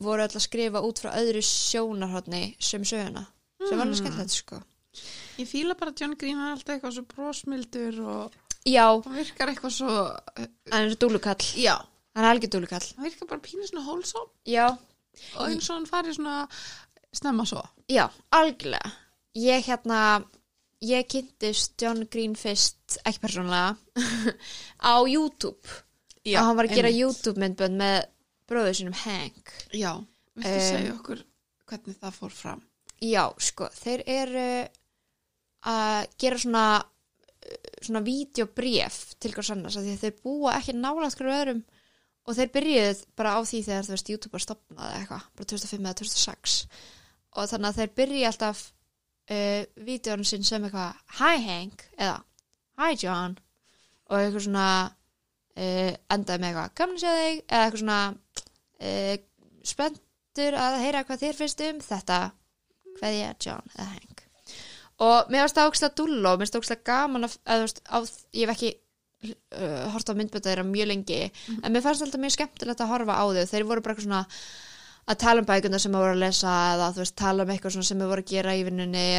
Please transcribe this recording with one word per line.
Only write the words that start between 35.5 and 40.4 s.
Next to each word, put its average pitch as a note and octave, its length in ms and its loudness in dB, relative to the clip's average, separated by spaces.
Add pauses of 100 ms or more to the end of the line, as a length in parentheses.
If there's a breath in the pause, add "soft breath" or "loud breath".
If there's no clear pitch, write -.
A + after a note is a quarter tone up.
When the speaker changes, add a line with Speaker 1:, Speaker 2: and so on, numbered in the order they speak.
Speaker 1:
að G#3+ 440 0 (100)
gera B3 200 0
svona, A#3 280 2 (1160)
svona A3 220 -2
vídeobréf A#3+ 1160 -2
til G#3+ 140 -6
hvers G#3 180 -6
annars, G3+ 260 -6
af G3+ 80 -6
því G3+ 100 -4
að G3 80 -8
þeir G#3+ 200 -4
búa C#4 340 0